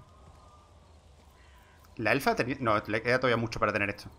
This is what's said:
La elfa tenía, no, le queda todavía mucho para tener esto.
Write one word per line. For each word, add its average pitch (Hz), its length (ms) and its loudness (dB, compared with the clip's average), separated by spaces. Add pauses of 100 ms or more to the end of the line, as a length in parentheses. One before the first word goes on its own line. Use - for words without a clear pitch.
(2000)
La 110 160 2
elfa 220 240 2
tenía, 131 240 -2
no, 110 260 2
le 110 160 -2
queda 123 160 2
todavía 127 180 2
mucho 113 240 -4
para 104 120 2
tener 101 180 0
esto. - 180 -10 (100)